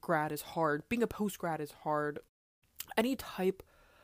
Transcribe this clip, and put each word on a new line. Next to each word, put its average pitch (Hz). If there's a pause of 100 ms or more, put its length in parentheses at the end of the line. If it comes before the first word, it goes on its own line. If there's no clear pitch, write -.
grad 151
is 147
hard. 156
Being 240
a 214
post-grad 175
is 147
hard. 147 (760)
Any 247
type - (400)